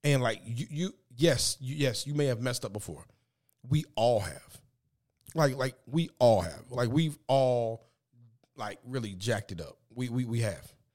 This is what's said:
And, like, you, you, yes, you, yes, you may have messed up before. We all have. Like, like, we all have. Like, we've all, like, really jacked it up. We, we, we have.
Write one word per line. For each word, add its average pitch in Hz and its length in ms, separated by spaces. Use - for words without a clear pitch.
And, 143 180
like, 113 220
you, 120 260
you, 170 240
yes, 147 440
you, 131 140
yes, 135 320
you 147 80
may 147 120
have 117 140
messed 123 240
up 101 80
before. - 320
We 151 160
all 113 240
have. - 400
Like, 143 220
like, 131 180
we 160 240
all 110 220
have. 85 280
Like, 123 200
we've 151 360
all, 123 640
like, 104 320
really 120 280
jacked 101 360
it 85 100
up. - 180
We, 123 160
we, 123 160
we 117 180
have. 101 300